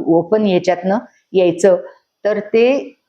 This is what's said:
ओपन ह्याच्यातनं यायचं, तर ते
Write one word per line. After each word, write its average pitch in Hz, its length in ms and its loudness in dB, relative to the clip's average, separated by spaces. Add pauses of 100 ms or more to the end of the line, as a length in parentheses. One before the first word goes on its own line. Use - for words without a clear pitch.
ओपन 170 400 0
ह्याच्यातनं 185 520 0 (360)
यायचं, 180 440 2 (480)
तर 214 140 -2
ते 247 580 -2 (120)